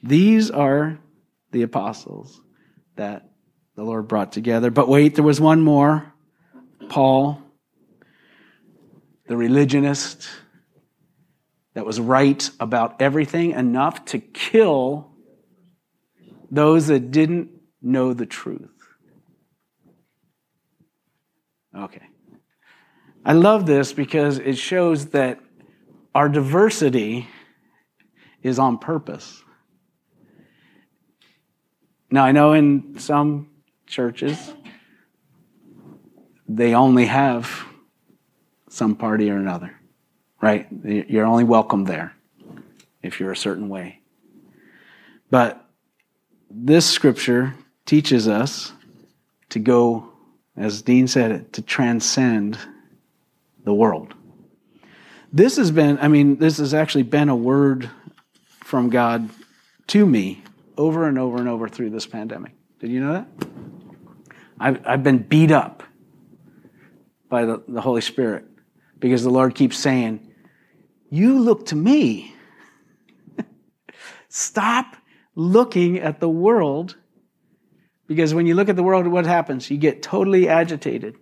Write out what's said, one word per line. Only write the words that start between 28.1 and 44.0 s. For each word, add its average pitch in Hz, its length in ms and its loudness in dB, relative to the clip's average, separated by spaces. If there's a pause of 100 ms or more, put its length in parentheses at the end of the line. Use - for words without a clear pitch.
is 127 160 -2
on 123 200 0
purpose. - 640 -10 (2750)
Now, 135 140 4
I 131 80 4
know 147 220 6
in 147 440 2
some 147 520 -4 (360)
churches, 131 680 -8 (2000)
they 117 260 0
only 127 320 6
have 120 580 -2 (1040)
some 107 280 -4
party 107 340 -2
or 101 60 -4
another, 90 420 -8 (600)
right? 107 260 0 (180)
You're 104 420 -2
only 117 180 2
welcome 113 400 2
there 85 300 -8 (880)
if - 180 -12
you're 95 120 -6
a 90 40 -8
certain 101 320 -8
way. 92 320 -14 (1300)